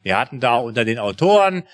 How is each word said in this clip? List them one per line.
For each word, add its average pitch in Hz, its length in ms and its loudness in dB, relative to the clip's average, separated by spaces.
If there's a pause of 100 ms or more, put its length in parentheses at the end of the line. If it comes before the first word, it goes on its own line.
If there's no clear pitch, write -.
Wir 95 160 -2
hatten 131 220 -6
da 120 160 2
unter 117 280 -2
den 113 140 -2
Autoren 185 760 2